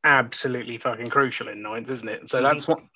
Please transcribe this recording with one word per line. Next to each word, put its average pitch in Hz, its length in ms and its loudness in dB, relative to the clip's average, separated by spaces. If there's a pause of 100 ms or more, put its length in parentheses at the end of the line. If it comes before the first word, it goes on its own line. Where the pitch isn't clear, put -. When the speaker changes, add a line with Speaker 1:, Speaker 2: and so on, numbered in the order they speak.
Speaker 1:
absolutely 123 720 2
fucking 117 300 -4
crucial 120 400 2
in 104 140 -12
ninth, 110 280 -8
isn't 113 200 -8
it? - 200 -10
So 135 100 0
Speaker 2:
Mm-hmm. 127 40 2
Speaker 1:
that's 147 240 2
what, 160 120 0 (160)